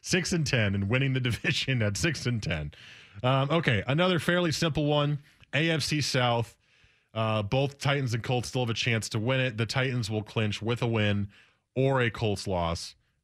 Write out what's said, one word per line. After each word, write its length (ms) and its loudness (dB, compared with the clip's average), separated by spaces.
six 300 0
and 140 2
ten 300 2
and 140 0
winning 240 2
the 60 0
<laughs> 20 -2
division 600 0
at 160 0
six 300 -2
and 160 -2
ten. 280 -4
Um, 260 2
okay, 380 2
another 320 2
fairly 320 2
simple 340 0
one. 320 2
A 160 2
F 120 0
C 180 -2
South. 540 0
Uh, 280 0
both 380 0
Titans 340 0
and 80 -2
Colts 280 -2
still 140 -2
have 60 -2
a 40 0
chance 360 -2
to 100 -4
win 200 0
it. 180 -2
The 80 0
Titans 460 -2
will 100 -2
clinch 400 -2
with 200 -2
a 60 0
win 420 2
or 260 2
a 100 2
Colts 340 -2
loss. 500 -2